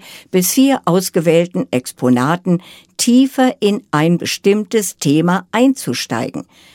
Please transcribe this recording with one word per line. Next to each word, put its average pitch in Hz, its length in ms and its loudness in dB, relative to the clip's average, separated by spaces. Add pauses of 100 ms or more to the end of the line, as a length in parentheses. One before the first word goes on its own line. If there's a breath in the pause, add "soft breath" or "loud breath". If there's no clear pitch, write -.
(300 loud breath)
bis 180 220 0
vier 269 320 2
ausgewählten 175 880 0
Exponaten 131 920 0 (360 loud breath)
tiefer 254 640 2
in 202 300 0
ein 165 280 2
bestimmtes 208 800 -2
Thema 170 540 0
einzusteigen, - 960 -2 (280 soft breath)